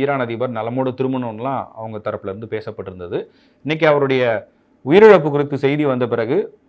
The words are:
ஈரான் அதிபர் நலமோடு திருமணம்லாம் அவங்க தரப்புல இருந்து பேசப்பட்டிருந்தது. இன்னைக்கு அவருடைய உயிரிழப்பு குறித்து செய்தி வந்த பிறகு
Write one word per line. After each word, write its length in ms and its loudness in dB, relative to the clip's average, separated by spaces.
ஈரான் 240 -2
அதிபர் 320 -6
நலமோடு 420 -4
திருமணம்லாம் 640 -6
அவங்க 260 -12
தரப்புல 260 -6
இருந்து 220 -12
பேசப்பட்டிருந்தது. 680 -10
இன்னைக்கு 260 0
அவருடைய 320 2
உயிரிழப்பு 440 8
குறித்து 300 -2
செய்தி 260 0
வந்த 220 0
பிறகு 240 0